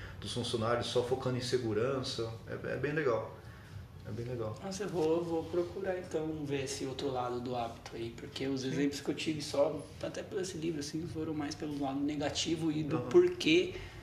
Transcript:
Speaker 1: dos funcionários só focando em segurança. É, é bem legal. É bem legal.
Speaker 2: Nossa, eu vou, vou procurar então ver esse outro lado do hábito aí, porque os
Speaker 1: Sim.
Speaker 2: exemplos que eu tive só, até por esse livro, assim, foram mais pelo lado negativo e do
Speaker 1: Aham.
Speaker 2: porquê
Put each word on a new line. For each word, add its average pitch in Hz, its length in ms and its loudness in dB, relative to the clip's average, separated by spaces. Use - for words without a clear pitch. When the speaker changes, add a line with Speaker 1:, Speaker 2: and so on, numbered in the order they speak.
Speaker 1:
dos 101 140 -6
funcionários 120 500 2
só - 160 2
focando 127 340 0
em 117 60 -2
segurança. 117 880 0
É, 117 260 -4
é 123 40 -2
bem 139 160 0
legal. 135 420 0
É - 40 -8
bem 117 160 -6
legal. 113 360 -4
Speaker 2:
Nossa, 190 200 -4
eu 185 60 -2
vou, 160 340 2
vou 165 220 0
procurar 185 520 -2
então 156 480 -4
ver 135 200 0
esse - 200 -4
outro 135 260 -2
lado 123 300 -2
do 123 140 -4
hábito 117 400 -6
aí, 117 200 -6
porque - 300 -6
os 135 160 0
Speaker 1:
Sim. 127 60 -2
Speaker 2:
exemplos 143 340 2
que - 80 -4
eu 151 60 2
tive 151 260 -2
só, 214 420 2
até - 180 -6
por 196 180 -4
esse 180 200 -4
livro, 160 200 -2
assim, 156 320 -4
foram 160 220 -2
mais 147 220 -4
pelo 147 260 -4
lado 135 180 0
negativo 151 720 2
e 151 120 2
do 151 140 2
Speaker 1:
Aham. 123 120 0
Speaker 2:
porquê 175 640 8